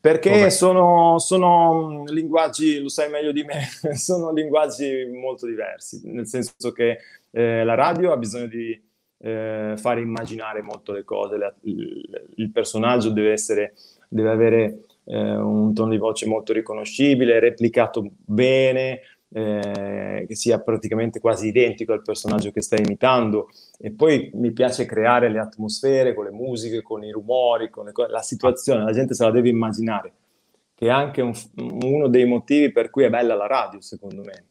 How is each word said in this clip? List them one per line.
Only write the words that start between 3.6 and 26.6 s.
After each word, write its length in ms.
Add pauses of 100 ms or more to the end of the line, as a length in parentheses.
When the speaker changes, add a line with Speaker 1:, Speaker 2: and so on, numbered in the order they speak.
Speaker 1:
<laughs> 120
sono 380
linguaggi 760
molto 400
diversi, 600
nel 200
senso 460
che, 260 (320)
eh, 320
la 120
radio 360
ha 60
bisogno 300
di, 400 (340)
eh, 560
fare 240
immaginare 600
molto 300
le 120
cose, 320
la, 160 (100)
il, 760
il 140
personaggio 600
deve 220
essere, 420 (340)
deve 220
avere, 540 (200)
eh, 320
un 380
tono 160
di 80
voce 280
molto 260
riconoscibile, 880
replicato 760
bene, 840 (300)
eh, 960
che 80
sia 260
praticamente 600
quasi 280
identico 440
al 100
personaggio 480
che 120
stai 220
imitando. 640 (300)
E 120
poi 440
mi 180
piace 340
creare 440
le 100
atmosfere 760
con 100
le 60
musiche, 520